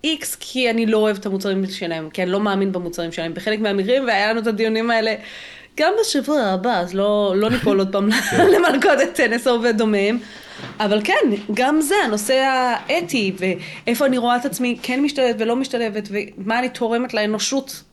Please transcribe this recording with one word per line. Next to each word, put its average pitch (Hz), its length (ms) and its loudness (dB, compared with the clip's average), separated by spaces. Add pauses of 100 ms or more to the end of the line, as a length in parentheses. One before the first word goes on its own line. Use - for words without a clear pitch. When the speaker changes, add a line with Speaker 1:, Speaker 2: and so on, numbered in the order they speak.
Speaker 1:
X 311 340 -4
כי 254 300 -2
אני 226 160 0
לא 220 100 2
אוהב 214 200 2
את 202 100 -10
המוצרים 196 400 -2
שלהם, 165 440 -6
כי 185 120 -4
אני 180 80 -2
לא 196 100 0
מאמין 196 320 0
במוצרים 170 400 -6
שלהם." 165 220 -6
בחלק 214 260 -4
מהמקרים, 214 460 0
והיה 208 260 2
לנו 233 80 0
את 214 60 -4
הדיונים 220 440 0
האלה 220 240 2 (680)
גם 339 200 4
בשבוע 294 400 0
הבא, 196 400 0
אז 175 140 -6
לא, 202 420 2
לא 214 140 2
ניפול 240 280 2
עוד 190 140 0
פעם 202 180 2
<laughs> 233 200 0
Speaker 2:
כן. - 200 4
Speaker 1:
למלכודת 320 640 4
טנס 233 320 0
או 233 160 2
ודומיהם. 214 560 2 (640)
אבל 208 240 2
כן, 381 260 2 (240)
גם 277 260 2
זה, 302 140 0 (100)
הנושא 214 300 -2
האתי, 262 1040 0
ואיפה 196 680 -2
אני 254 120 2
רואה 240 180 2
את 247 80 -2
עצמי 247 380 -2
כן 254 180 -2
משתלבת 262 380 2
ולא 226 180 0
משתלבת, 226 540 -4
ומה 208 480 -4
אני 254 100 -2
תורמת 240 460 -2
לאנושות 220 680 -2 (100)